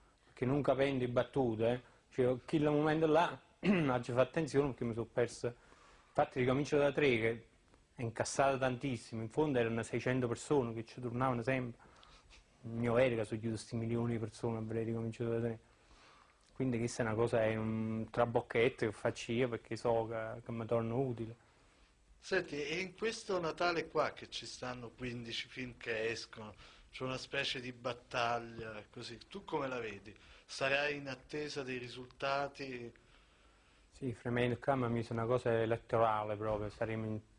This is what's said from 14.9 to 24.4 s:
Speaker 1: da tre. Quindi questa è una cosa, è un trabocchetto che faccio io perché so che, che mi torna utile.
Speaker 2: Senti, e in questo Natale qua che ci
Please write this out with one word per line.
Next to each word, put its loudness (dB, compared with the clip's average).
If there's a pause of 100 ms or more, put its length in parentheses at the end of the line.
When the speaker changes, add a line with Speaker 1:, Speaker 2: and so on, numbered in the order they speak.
Speaker 1:
da 0
tre. -2 (960)
Quindi 0
questa -2
è 2
una 0
cosa, 2
è 2
un -2
trabocchetto 2
che 0
faccio -4
io 2
perché -6
so 2
che, -8
che -10
mi -4
torna 0
utile. -4 (840)
Speaker 2:
Senti, -2
e -4
in -8
questo -2
Natale 0
qua 2
che -14
ci -8